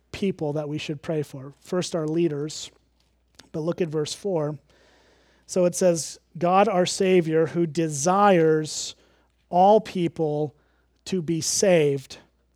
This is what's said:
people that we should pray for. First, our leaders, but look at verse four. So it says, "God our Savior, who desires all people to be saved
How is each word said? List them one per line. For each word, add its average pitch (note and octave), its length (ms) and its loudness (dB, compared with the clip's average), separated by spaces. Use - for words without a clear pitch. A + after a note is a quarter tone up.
people F3 440 -4
that D3+ 140 -6
we D3 80 -6
should D3 240 -10
pray D#3 220 -4
for. C#3 380 -16
First, - 340 -6
our D#3+ 120 -4
leaders, D#3 640 -2
but E3 80 -6
look E3 200 -2
at F3+ 60 0
verse D3+ 260 -4
four. D#3 460 -4
So F3+ 200 2
it F3 100 -2
says, E3+ 420 0
"God F3+ 300 4
our F3+ 200 2
Savior, E3 600 2
who E3 180 -2
desires D#3+ 1300 2
all F#3+ 300 6
people D3+ 760 -4
to F#3 180 -4
be D#3+ 180 -2
saved D3+ 800 0